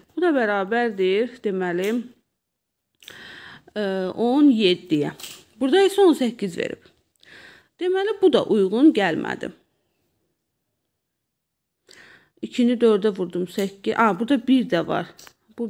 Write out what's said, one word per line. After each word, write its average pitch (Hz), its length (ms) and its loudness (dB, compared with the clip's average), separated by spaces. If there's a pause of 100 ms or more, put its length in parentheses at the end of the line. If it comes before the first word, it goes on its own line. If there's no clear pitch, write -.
(140)
Bu 320 80 -6
da 359 80 2
bərabərdir, 214 1000 -2 (100)
deməli, 185 460 -4 (1900)
e, 214 80 -6 (320)
on 254 320 2
yeddiyə. 180 640 2 (480)
Burada 311 300 2
isə 392 180 2
on 311 80 6
səkkiz 220 400 -4
verib. - 320 -8 (960)
Deməli, 381 400 -2
bu 370 100 6
da 202 140 2
uyğun 214 480 4
gəlmədi. 151 560 -2 (3000)
İkini 240 320 0
dördə 214 320 2
vurdum, 180 400 -6
səkkiz. 196 480 -4
A, 226 200 2
burada 233 280 0
bir 247 240 2
də 165 160 0
var. - 240 -6 (480)
Bu 233 120 -6